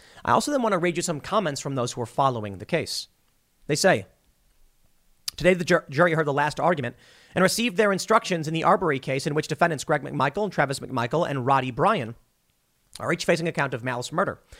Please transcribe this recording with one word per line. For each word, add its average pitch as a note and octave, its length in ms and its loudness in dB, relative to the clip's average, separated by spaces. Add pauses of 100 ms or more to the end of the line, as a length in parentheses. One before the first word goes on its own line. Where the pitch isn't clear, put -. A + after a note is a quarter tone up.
(240)
I - 80 2
also A3+ 200 4
then C#4 100 0
want A3+ 100 0
to F#3 80 0
read F3 160 0
you E3 80 -4
some D#3 160 -4
comments E3 400 -2
from C#3 160 -6
those B2 160 -2
who B2 100 -8
are A#2 40 -4
following A2 540 -2
the G#2 60 -12
case. - 440 -4 (580)
They D3+ 80 0
say, D3+ 320 2 (1300)
"Today, F3 180 4
the E3+ 120 0
jur-, E3+ 240 2
jury D#3+ 240 2
heard D3+ 140 0
the C#3+ 60 0
last C#3+ 280 0
argument D3 340 0 (400)
and F3+ 80 4
received A3 320 0
their G3+ 160 4
instructions F3 560 0
in D#3+ 60 -4
the E3 100 -2
Arbery E3+ 360 2
case C3+ 280 -4
in D3 80 -2
which D3+ 140 -2
defendants D#3+ 340 0
Greg D3 180 0
McMichael C#3+ 440 -2
and F#3 80 -6
Travis C#3 260 0
McMichael B2+ 500 -2
and C3+ 160 -4
Roddy C3 260 2
Bryan C#3 440 0 (840)
are B2 140 -2
each F3 120 -4
facing E3 220 2
a D#3+ 40 -2
count C#3 240 -2
of A#2 80 -8
malice B2+ 280 -6
murder, D#3 280 -2 (200)